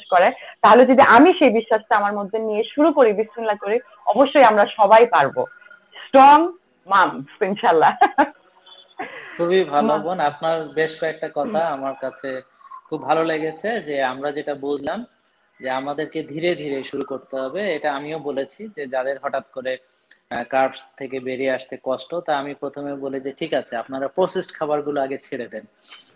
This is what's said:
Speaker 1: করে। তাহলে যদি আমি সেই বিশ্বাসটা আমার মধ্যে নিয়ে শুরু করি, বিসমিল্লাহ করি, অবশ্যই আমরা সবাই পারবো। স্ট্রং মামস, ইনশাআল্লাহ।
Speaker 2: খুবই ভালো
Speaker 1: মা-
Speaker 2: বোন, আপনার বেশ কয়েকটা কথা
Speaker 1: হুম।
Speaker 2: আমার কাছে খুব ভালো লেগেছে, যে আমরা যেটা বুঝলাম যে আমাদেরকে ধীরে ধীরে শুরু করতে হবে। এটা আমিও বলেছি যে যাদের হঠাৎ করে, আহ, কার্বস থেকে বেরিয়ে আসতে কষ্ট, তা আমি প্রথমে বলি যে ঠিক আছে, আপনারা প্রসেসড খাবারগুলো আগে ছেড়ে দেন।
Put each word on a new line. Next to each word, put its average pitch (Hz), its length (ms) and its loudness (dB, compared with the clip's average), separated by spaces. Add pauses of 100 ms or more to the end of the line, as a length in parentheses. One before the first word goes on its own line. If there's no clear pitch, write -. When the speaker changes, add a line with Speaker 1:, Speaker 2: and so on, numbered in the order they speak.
Speaker 1:
করে। 190 220 4 (300)
তাহলে 226 240 8
যদি 254 160 6
আমি 277 380 8
সেই 277 100 6
বিশ্বাসটা 220 460 0
আমার 202 180 0
মধ্যে 202 260 -6
নিয়ে 220 240 -4
শুরু 302 280 0
করি, 254 220 4
বিসমিল্লাহ 214 420 -4
করি, 208 240 -4 (260)
অবশ্যই 269 380 4
আমরা 208 220 6 (120)
সবাই 208 280 8
পারবো। 135 400 0 (600)
স্ট্রং 294 460 8 (340)
মামস, 165 560 -2
ইনশাআল্লাহ। 190 540 2 (1400)
Speaker 2:
খুবই 180 260 2
ভালো 147 240 0
Speaker 1:
মা- 156 120 0
Speaker 2:
বোন, 175 200 -6
আপনার 160 440 -2
বেশ 151 360 -6
কয়েকটা 156 300 -6
কথা 151 120 -6
Speaker 1:
হুম। 127 140 -6
Speaker 2:
আমার 139 460 -4
কাছে 131 400 -10 (480)
খুব 156 120 -8
ভালো 156 220 0
লেগেছে, 160 580 -4
যে 143 220 -4
আমরা 135 280 -4
যেটা 143 240 -8
বুঝলাম 143 500 -8 (540)
যে 131 100 -10
আমাদেরকে 147 540 -6
ধীরে 160 320 -4
ধীরে 139 280 -8
শুরু 135 220 -8
করতে 135 320 -12
হবে। 156 380 -6
এটা 147 180 -4
আমিও 147 260 -8
বলেছি 143 560 -10
যে 143 120 -12
যাদের 131 360 -4
হঠাৎ 135 280 -6
করে, 127 260 -10 (520)
আহ, 120 200 -6
কার্বস 131 460 -2
থেকে 131 240 -12
বেরিয়ে 127 320 -6
আসতে 127 320 -8
কষ্ট, 131 320 -8
তা 160 220 -4
আমি 143 160 -8
প্রথমে 143 420 -12
বলি 135 240 -8
যে 131 120 -10
ঠিক 160 220 -10
আছে, 123 240 -6
আপনারা 135 300 -8
প্রসেসড 180 520 -6
খাবারগুলো 147 420 -4
আগে 131 160 -6
ছেড়ে 120 300 -12
দেন। 107 160 -16 (520)